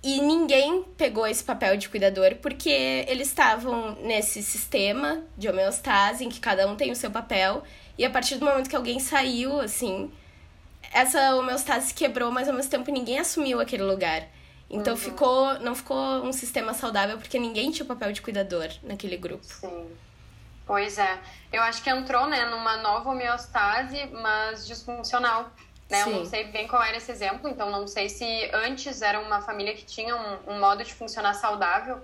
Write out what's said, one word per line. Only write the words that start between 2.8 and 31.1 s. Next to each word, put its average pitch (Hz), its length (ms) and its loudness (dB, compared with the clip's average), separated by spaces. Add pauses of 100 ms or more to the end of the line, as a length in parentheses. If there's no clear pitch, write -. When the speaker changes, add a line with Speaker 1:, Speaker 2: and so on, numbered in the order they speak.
Speaker 1:
eles 262 200 -2
estavam 233 720 4
nesse 214 400 0
sistema 269 800 0 (140)
de 208 100 -2
homeostase, 226 760 4
em 233 60 -4
que - 100 -10
cada 196 280 4
um 208 80 -4
tem 254 160 0
o 240 40 -4
seu 226 140 -4
papel, 208 520 0 (360)
e 233 60 4
a 254 60 2
partir 254 280 0
do 285 80 2
momento 269 240 4
que 302 60 -2
alguém 247 240 -2
saiu, 262 600 2
assim, 208 520 -4 (800)
essa 262 440 6
homeostase 254 520 0
se - 60 -6
quebrou, 247 360 0
mas 254 180 0
ao 277 60 0
mesmo 262 160 -2
tempo 269 200 0
ninguém 254 280 -2
assumiu 277 420 0
aquele 226 220 -2
lugar. 185 460 0 (400)
Então 220 280 -2
Speaker 2:
Uhum. - 0 -
Speaker 1:
ficou, 262 640 2
não 240 140 -2
ficou 262 240 -4 (260)
um 262 80 -2
sistema 226 420 -4
saudável, 214 440 0
porque - 200 -4
ninguém 233 320 -2
tinha 320 140 -6
o - 40 -12
papel 214 240 -4
de 202 100 -8
cuidador 190 460 -4 (140)
naquele 196 340 -8
grupo. 175 440 -10
Speaker 2:
Sim. 170 380 -12 (680)
Pois 202 320 -2
é. 190 220 0 (320)
Eu 226 100 2
acho 226 200 0
que 269 80 -2
entrou, 262 380 2
né, 254 180 0
numa 226 320 -2
nova 220 320 0
homeostase, 247 1000 0
mas 214 580 -2
disfuncional, 233 840 -2 (380)
né? 202 120 2
Eu 214 80 0
não 185 140 -2
Speaker 1:
Sim. 175 60 -10
Speaker 2:
sei 214 140 -4
bem 214 240 -6
qual 247 140 4
era 220 140 0
esse 233 140 -10
exemplo, 202 380 -4
então 220 220 -4
não 202 160 -2
sei 202 220 -4
se 226 460 -4
antes 254 480 -4
era 208 180 2
uma 208 220 0
família 214 320 -4
que - 100 -16
tinha 233 320 -6
um, 202 380 -8
um 202 60 -4
modo 202 240 6
de - 100 -12
funcionar 214 400 -2